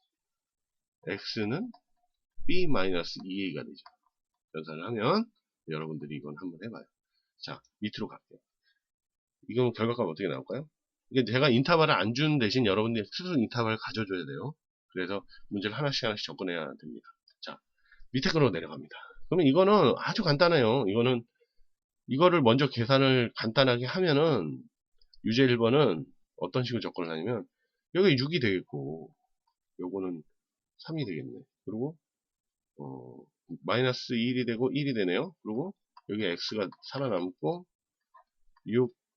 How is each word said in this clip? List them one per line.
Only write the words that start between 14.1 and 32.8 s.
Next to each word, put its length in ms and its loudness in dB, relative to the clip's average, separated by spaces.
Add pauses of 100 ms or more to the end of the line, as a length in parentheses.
돼요. 300 -10 (380)
그래서 320 -6 (240)
문제를 280 -4
하나씩 280 -4
하나씩 200 -4
접근해야 540 -6
됩니다. 260 -16 (360)
자, 180 -14 (520)
밑에 180 -2
거로 220 4
내려갑니다. 440 -10 (320)
그러면 200 4
이거는 500 6
아주 260 -4
간단해요. 640 4
이거는, 380 2 (840)
이거를 340 4
먼저 280 6
계산을 680 2
간단하게 500 2
하면은, 760 2 (640)
유제 180 4
일 140 4
번은 480 4 (320)
어떤 260 -4
식으로 160 -4
접근을 300 -6
하냐면, 360 -4 (500)
여기 220 4
육이 220 -2
되겠고, 760 -4 (640)
요거는 440 -8 (560)
삼이 260 -6
되겠네. 260 -8 (340)
그리고, 320 -8 (800)
어, 460 -16 (420)